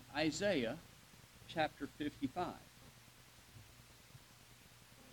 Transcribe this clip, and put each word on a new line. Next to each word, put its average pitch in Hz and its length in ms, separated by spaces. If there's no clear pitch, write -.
Isaiah, 151 640
chapter 147 500
fifty-five. 147 560